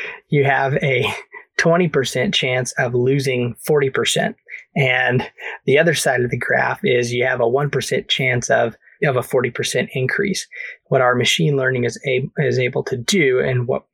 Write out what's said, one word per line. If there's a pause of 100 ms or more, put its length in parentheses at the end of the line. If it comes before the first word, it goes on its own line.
(280)
you
have
a (540)
twenty
percent
chance
of
losing (100)
forty
percent. (400)
And (380)
the
other
side
of
the
graph
is
you
have
a
one
percent
chance
of, (280)
of
a
forty
percent
increase. (420)
What
our
machine
learning
is
a-, (100)
is
able
to
do,
and
what